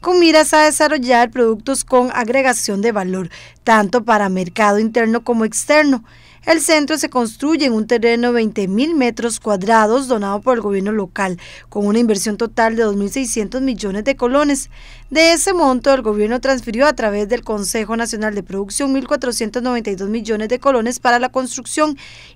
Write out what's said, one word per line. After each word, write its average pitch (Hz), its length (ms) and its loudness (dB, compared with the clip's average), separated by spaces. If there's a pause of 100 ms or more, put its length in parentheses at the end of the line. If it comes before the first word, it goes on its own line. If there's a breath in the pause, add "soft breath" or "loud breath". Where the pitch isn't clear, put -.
con 359 180 2
miras 311 340 6
a 302 120 6
desarrollar 254 640 2
productos 233 520 0
con 254 300 2
agregación 240 720 -2
de 233 80 2
valor, 185 380 -4 (340 loud breath)
tanto 220 400 2
para 208 260 2
mercado 190 480 0
interno 226 460 0
como 226 220 0
externo. 277 580 2 (420 soft breath)
El 320 140 2
centro 311 400 0
se 294 100 -4
construye 277 560 -2
en 247 80 2
un 220 140 -2
terreno 233 400 2
de 247 80 2
veinte 220 320 -2
mil 254 260 0
metros 233 460 -2
cuadrados 220 680 2
donado 208 340 -2
por 247 140 2
el 233 60 -4
gobierno 202 300 -2
local, 190 480 -4 (300 loud breath)
con 202 180 -2
una 208 100 2
inversión 214 400 0
total 226 380 0
de 226 80 0
dos 208 120 0
mil 202 140 -2
seiscientos 247 540 -4
millones 208 400 -4
de 269 120 0
colones. 269 540 0 (400 loud breath)
De 330 240 4
ese 370 220 0
monto, 269 360 2
el 262 120 2
gobierno 214 360 0
transfirió 247 460 0
a 294 80 4
través 208 360 -2
del - 140 -2
Consejo 214 540 -4
Nacional 214 380 -4
de 196 80 -6
Producción 202 500 -4
mil 262 140 -2
cuatrocientos 240 560 -4
noventa 233 260 -4
y 196 60 -4
dos 190 120 -8
millones 220 420 -4
de 240 100 -2
colones 240 400 0
para 240 180 2
la 247 120 0
construcción 277 680 -4 (380 loud breath)